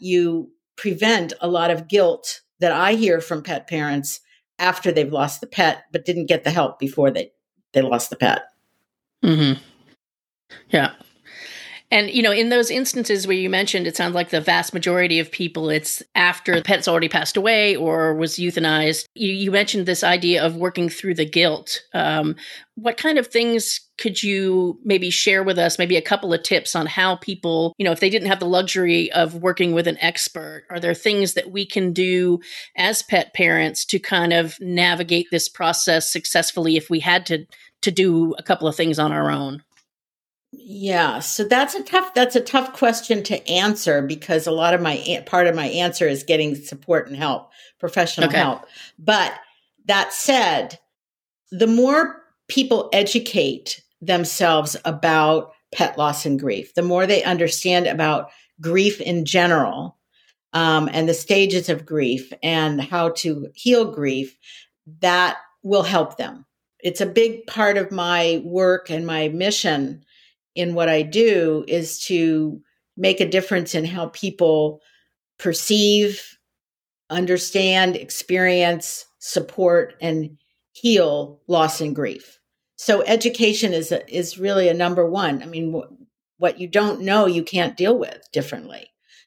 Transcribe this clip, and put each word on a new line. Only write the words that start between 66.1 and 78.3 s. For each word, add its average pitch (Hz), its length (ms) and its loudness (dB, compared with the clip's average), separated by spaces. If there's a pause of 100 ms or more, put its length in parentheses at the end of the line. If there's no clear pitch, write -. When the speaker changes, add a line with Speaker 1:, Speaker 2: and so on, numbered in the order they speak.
Speaker 1:
them. - 300 -12 (340)
It's 180 220 -4
a 196 40 0
big 226 420 2
part 208 300 0
of 196 140 -4
my 175 540 0
work 180 440 0
and 165 160 -4
my 160 220 -2
mission 156 800 -2 (500)
in 175 180 -2
what 170 160 0
I 156 140 2
do 165 640 2
is 165 380 -4
to 156 540 0 (360)
make 190 260 0
a 170 80 0
difference 185 460 -2
in 160 100 -2
how 170 220 -6
people 156 720 0 (560)
perceive, 208 1000 0 (760)
understand, 185 840 0
experience, 180 1080 0 (140)